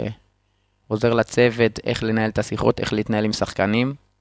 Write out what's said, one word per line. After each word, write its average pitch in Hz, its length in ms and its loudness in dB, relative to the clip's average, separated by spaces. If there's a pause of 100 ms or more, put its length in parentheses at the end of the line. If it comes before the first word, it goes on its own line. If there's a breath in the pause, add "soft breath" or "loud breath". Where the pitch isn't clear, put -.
(880)
עוזר 113 260 0
לצוות, 117 720 2
איך 120 200 -2
לנהל 110 260 0
את 107 100 -2
השיחות, 110 400 -2
איך 117 140 -2
להתנהל 107 320 0
עם 107 80 -2
שחקנים, 110 600 0 (280)